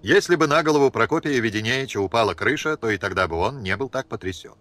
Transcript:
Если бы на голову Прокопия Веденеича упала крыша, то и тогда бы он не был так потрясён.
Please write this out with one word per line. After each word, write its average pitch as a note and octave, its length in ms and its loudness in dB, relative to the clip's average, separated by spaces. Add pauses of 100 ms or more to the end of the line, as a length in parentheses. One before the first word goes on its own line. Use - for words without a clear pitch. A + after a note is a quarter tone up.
Если F3 340 2
бы D#3 120 2
на D3+ 160 4
голову D3 280 4
Прокопия C#3 480 0
Веденеича A2+ 640 -2
упала G2+ 320 2
крыша, D3+ 420 -2
то A#2 140 -4
и G#2 80 0
тогда F#2+ 300 0
бы E2 100 -4
он A#2 260 -2
не F#2+ 140 -2
был C3 100 -4
так C3 200 -8
потрясён. - 540 -10